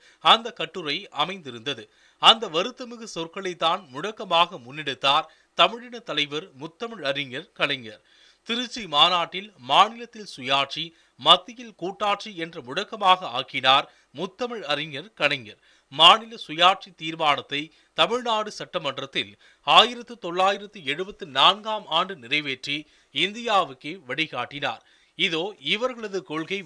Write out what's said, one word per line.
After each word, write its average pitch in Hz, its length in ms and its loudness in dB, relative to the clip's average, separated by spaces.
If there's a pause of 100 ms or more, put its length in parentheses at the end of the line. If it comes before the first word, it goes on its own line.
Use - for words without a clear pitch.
(240)
அந்த 226 360 4
கட்டுரை 160 380 -6 (260)
அமைந்திருந்தது. 131 640 -8 (360)
அந்த 214 280 6
வருத்தமிகு 233 640 -6
சொற்களைத்தான் 175 760 -4
முழக்கமாக 175 680 0
முன்னெடுத்தார் 139 720 -2 (280)
தமிழின 233 540 0
தலைவர் 147 440 -4
முத்தமிழ் 160 480 -12
அறிஞர் 139 500 -6
கலைஞர். 131 480 -4 (460)
திருச்சி 233 400 -6
மாநாட்டில் 175 640 2 (140)
மாநிலத்தில் 214 640 0
சுயாட்சி, 139 560 -2 (320)
மத்தியில் 220 560 2
கூட்டாட்சி 202 640 -4
என்ற 165 240 -10
முழக்கமாக 185 680 2
ஆக்கினார் 131 540 2 (280)
முத்தமிழ் 208 520 -8
அறிஞர் 147 480 -6
கலைஞர். 135 480 -2 (320)
மாநில 220 440 8
சுயாட்சி 175 520 2 (100)
தீர்மானத்தை 156 600 0 (380)
தமிழ்நாடு 214 540 0
சட்டமன்றத்தில் 135 800 -6 (360)
ஆயிரத்து 226 500 6
தொள்ளாயிரத்து 196 680 -2
எழுபத்து 185 400 -6 (100)
நான்காம் 202 500 2 (120)
ஆண்டு 185 240 -2
நிறைவேற்றி 139 560 -4 (380)
இந்தியாவுக்கே 185 760 -2 (140)
வழிகாட்டினார். 135 760 -6 (380)
இதோ 165 220 0 (320)
இவர்களது 220 500 -4
கொள்கை 160 420 -6